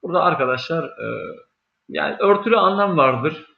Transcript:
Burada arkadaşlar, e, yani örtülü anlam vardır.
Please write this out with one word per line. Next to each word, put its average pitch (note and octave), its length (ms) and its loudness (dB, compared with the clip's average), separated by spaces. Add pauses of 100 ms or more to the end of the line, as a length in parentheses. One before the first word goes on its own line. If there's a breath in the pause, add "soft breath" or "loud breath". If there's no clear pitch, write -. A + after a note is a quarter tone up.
Burada F3 200 -2
arkadaşlar, D3 600 -2
e, - 240 -10 (800)
yani - 300 -4
örtülü G#3 380 2
anlam G3 400 2
vardır. C3+ 480 0 (120)